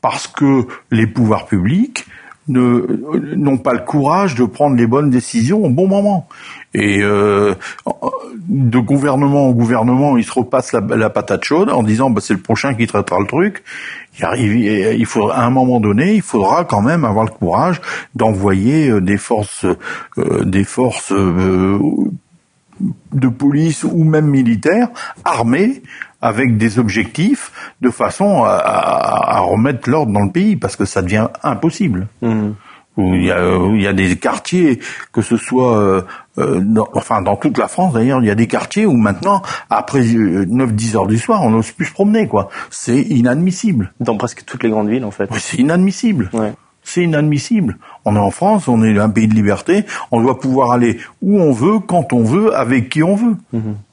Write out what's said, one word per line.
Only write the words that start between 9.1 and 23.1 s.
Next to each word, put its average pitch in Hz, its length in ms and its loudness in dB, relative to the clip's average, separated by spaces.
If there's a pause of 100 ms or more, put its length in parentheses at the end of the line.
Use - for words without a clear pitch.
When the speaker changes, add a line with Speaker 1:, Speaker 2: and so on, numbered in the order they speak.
Speaker 1:
en 131 40 2
gouvernement, 123 680 2
ils 113 60 2
se - 100 -6
repassent 127 400 -2
la, 117 80 2
la 110 280 0
patate - 340 -2
chaude 180 260 0
en 123 140 0
disant, 113 260 2
bah, 104 140 0
c'est - 100 -2
le 190 80 -2
prochain 131 320 -2
qui 110 140 -2
traitera 95 320 -2
le 101 80 -2
truc. 190 360 -2 (560)
Il - 60 -4
arrive, 104 300 0
il 110 500 0
faut, 107 240 -2
à 127 140 -2
un 120 60 2
moment 127 300 2
donné, 113 360 2
il 196 60 2
faudra 120 440 0
quand 104 160 0
même 147 240 2
avoir 110 200 0
le 104 60 -4
courage 120 500 -2 (340)
d'envoyer, 110 720 2
euh, 104 120 2
des 98 160 0
forces, 104 480 -4 (520)
euh, - 260 0
des 95 200 0
forces, - 480 -4
euh, 95 680 0 (1300)